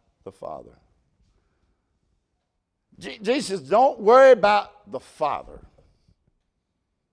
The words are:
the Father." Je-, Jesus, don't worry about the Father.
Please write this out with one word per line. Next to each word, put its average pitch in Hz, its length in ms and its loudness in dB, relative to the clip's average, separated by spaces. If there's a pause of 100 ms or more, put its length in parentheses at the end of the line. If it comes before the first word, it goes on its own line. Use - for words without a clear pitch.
(260)
the 98 60 -18
Father." 69 460 -20 (2250)
Je-, 180 180 -18
Jesus, 208 440 -6
don't 233 380 0
worry 254 340 6
about 202 580 -2
the 127 80 -12
Father. 73 600 -10 (1500)